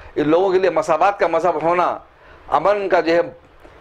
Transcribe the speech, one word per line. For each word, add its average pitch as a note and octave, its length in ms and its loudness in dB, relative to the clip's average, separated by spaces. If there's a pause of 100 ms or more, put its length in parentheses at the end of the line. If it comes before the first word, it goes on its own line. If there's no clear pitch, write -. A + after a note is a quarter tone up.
(180)
लोगों E3+ 340 2
के F#3 60 2
लिए F#3 120 2
मसावत E3 500 0
का F3+ 80 0
मजहब E3 360 -2
होना, E3+ 240 0 (640)
अमन F#3+ 360 0
का F3 120 2
जो E3 120 0
है E3+ 340 -2 (340)